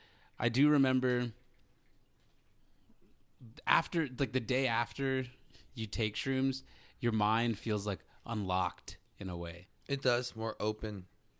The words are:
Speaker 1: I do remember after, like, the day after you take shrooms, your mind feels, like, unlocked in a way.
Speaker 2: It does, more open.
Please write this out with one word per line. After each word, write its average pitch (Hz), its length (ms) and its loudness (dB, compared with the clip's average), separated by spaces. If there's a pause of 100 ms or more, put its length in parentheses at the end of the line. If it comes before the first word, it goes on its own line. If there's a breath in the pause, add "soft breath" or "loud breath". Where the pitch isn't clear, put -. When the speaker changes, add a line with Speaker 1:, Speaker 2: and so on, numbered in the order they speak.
(360 soft breath)
Speaker 1:
I 120 120 0
do 135 200 6
remember 127 600 4 (2250)
after, 151 420 2 (100)
like, 113 140 0
the 127 80 0
day 127 260 0
after 131 580 -2 (500 soft breath)
you 113 120 -4
take 110 300 -2
shrooms, 135 460 -2 (380 soft breath)
your 117 120 2
mind 110 460 2
feels, 107 280 -2
like, 98 140 -4 (260 soft breath)
unlocked 92 720 -2 (200)
in 95 120 -6
a 87 60 -4
way. 85 320 -10 (180)
Speaker 2:
It 139 160 -4
does, 123 320 0
more 110 260 -6
open. 107 460 -4 (340)